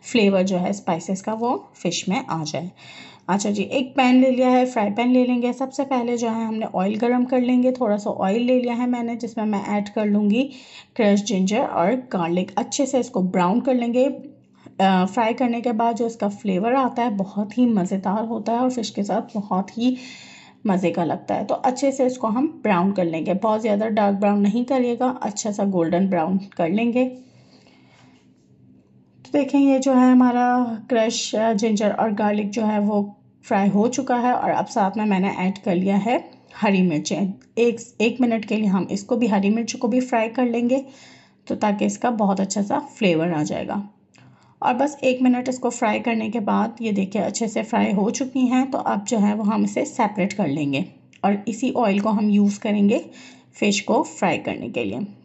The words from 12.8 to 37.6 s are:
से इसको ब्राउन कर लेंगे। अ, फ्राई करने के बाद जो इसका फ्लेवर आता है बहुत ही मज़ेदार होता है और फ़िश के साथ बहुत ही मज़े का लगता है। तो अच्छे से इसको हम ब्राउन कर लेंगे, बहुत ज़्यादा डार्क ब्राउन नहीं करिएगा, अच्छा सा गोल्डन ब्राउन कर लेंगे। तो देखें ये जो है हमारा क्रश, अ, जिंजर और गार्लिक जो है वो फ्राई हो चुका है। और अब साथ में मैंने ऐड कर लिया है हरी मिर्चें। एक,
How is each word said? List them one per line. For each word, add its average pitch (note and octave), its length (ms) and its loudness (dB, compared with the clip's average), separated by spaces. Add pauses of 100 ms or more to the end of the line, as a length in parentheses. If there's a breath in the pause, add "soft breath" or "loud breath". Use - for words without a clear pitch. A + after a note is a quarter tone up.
से C4+ 140 0
इसको A#3+ 220 -2
ब्राउन F#3 400 2
कर C4+ 120 0
लेंगे। A#3+ 320 2
अ, - 1000 -2
फ्राई A3 280 0
करने A#3 280 -2
के A#3+ 100 -2
बाद A#3 240 0
जो A#3+ 120 -2
इसका G#3+ 220 -4
फ्लेवर G3+ 460 0
आता B3+ 280 0
है A3 140 -2
बहुत G3+ 400 -4
ही B3 80 4
मज़ेदार G3+ 600 0
होता A3 280 -4
है A#3 60 0
और B3+ 120 2
फ़िश A3+ 180 -4
के G3+ 140 -4
साथ G3+ 180 -2 (120)
बहुत G3 440 -4
ही B3 200 0 (680 loud breath)
मज़े F3+ 240 2
का F3 120 -2
लगता - 320 -4
है। G#3 100 -4
तो - 100 -2
अच्छे C4 360 0
से C4 140 0
इसको B3+ 220 -2
हम B3+ 360 -2
ब्राउन G3 280 2
कर F#3 140 0
लेंगे, E3 280 -2
बहुत G#3+ 280 0
ज़्यादा G#3+ 260 0
डार्क G#3 300 2
ब्राउन G3+ 220 2
नहीं G#3 260 2
करिएगा, B3 580 0
अच्छा G#3+ 280 -6
सा G3+ 140 -2
गोल्डन F3+ 420 2
ब्राउन F#3 320 0 (180)
कर E3+ 120 0
लेंगे। A#3 360 2
तो - 2250 -20
देखें C#4 260 2
ये C#4 200 6
जो C4+ 140 2
है B3+ 180 8
हमारा B3 680 4 (120)
क्रश, A3+ 460 0
अ, A3+ 180 2
जिंजर G#3+ 380 2
और G#3+ 220 0
गार्लिक G#3 360 0
जो A3 160 -2
है G#3+ 140 2
वो G#3 360 0 (300)
फ्राई G3+ 240 2
हो G#3 180 4
चुका B3+ 280 0
है। B3 180 2
और - 160 0
अब E3+ 160 0
साथ G3+ 320 0
में G#3+ 80 -2
मैंने G3 240 2
ऐड F#3+ 280 -2
कर F#3 180 -2
लिया G3 220 2
है A3+ 340 -2 (240)
हरी G3 260 2
मिर्चें। F3 520 0 (240)
एक, A#3 220 2 (220)